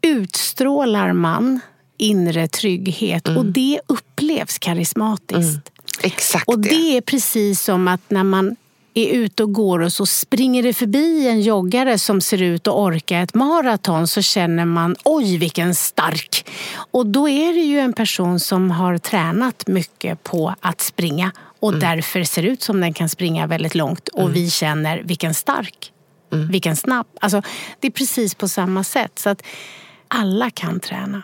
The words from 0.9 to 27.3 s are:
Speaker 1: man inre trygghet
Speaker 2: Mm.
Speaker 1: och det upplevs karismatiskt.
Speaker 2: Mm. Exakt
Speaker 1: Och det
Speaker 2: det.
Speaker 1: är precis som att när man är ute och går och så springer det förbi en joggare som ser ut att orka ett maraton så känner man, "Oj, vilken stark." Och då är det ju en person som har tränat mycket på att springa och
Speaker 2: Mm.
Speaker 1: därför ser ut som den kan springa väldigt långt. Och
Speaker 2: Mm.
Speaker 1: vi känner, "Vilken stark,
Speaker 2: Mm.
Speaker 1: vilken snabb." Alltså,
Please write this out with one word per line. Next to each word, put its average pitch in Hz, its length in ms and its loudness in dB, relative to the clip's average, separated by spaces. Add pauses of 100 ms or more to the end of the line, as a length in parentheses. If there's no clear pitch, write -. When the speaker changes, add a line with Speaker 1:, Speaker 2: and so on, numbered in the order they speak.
Speaker 1:
man 180 460 0 (380)
inre 175 500 0
trygghet 185 800 -2
Speaker 2:
Mm. 160 100 0
Speaker 1:
och 262 80 2
det 269 420 0
upplevs - 720 -2
karismatiskt. 185 800 -2
Speaker 2:
Mm. 160 240 0 (400)
Exakt - 460 -2
Speaker 1:
Och 233 120 2
det 208 100 2
Speaker 2:
det. 320 280 4
Speaker 1:
är 247 40 2
precis 208 640 0
som 180 240 2
att 180 200 0
när 190 160 2
man 190 320 2 (380)
är 226 160 2
ute 233 340 0
och 208 100 0
går 190 260 2
och 170 140 0
så 202 120 -2
springer 247 580 2
det 247 100 2
förbi 277 540 2
en 226 140 4
joggare 214 580 2
som 202 220 2
ser 185 200 0
ut 175 260 0
att 208 60 2
orka 175 460 0
ett 175 140 -2
maraton 233 760 2
så - 140 0
känner 170 440 2
man, 170 380 2
"Oj, 262 340 2
vilken 170 380 0
stark." - 720 -2 (420)
Och 247 160 2
då 277 220 2
är 311 240 2
det 339 80 2
ju 285 180 2
en 254 140 2
person 180 460 0
som 185 320 2
har 175 260 2
tränat 190 680 -2
mycket 180 560 -4
på 165 380 -2
att 180 200 -4
springa 175 500 -2 (280)
och 214 100 2
Speaker 2:
Mm. 156 100 0
Speaker 1:
därför 165 440 0
ser 160 200 -2
ut 247 200 0
som 196 180 0
den 170 120 0
kan 165 160 -2
springa 165 380 -2
väldigt 160 280 -2
långt. 160 320 -2
Och - 140 -2
Speaker 2:
Mm. 147 120 2
Speaker 1:
vi 175 160 2
känner, 156 540 -2
"Vilken 170 300 -4
stark, - 580 -4 (420)
Speaker 2:
Mm. 156 180 -2
Speaker 1:
vilken 170 240 0
snabb." 247 320 -2 (140)
Alltså, 202 200 2 (380)